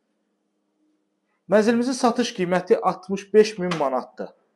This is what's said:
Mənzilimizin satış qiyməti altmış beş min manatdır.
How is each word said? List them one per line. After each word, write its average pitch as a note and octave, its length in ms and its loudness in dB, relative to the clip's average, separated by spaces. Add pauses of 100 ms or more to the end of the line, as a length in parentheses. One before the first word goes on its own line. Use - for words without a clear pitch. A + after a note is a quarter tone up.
(1500)
Mənzilimizin A#3 480 2
satış A#3+ 400 -2
qiyməti F3+ 480 0
altmış F#3 480 -4
beş G#3+ 320 4
min F3+ 160 -2
manatdır. B2+ 560 -4 (220)